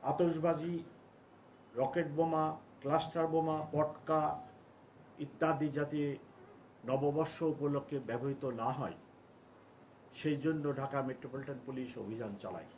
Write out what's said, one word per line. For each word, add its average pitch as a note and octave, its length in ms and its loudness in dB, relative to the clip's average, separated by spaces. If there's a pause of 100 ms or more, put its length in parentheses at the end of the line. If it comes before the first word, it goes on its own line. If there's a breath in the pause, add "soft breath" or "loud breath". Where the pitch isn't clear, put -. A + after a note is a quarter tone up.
(120)
আতশবাজি, E3 640 2 (1040)
রকেট D3+ 380 2
বোমা, D#3+ 260 4 (380)
ক্লাস্টার D#3+ 520 2
বোমা, D#3 240 4 (160)
পটকা D3+ 480 2 (1040)
ইত্যাদি D3+ 520 2
যাতে D3 240 0 (880)
নববর্ষ C#3+ 480 2 (160)
উপলক্ষে C#3+ 440 0 (120)
ব্যবহৃত C3+ 340 -2 (180)
না A#2+ 80 2 (100)
হয়, G2 180 -4 (1200)
সেই D3+ 260 0
জন্য D#3 180 2 (180)
ঢাকা C3+ 260 -2
মেট্রোপলিটন C3 580 -6
পুলিশ B2+ 240 -6 (140)
অভিযান A2 280 -6 (100)
চালায়। F#2 360 -8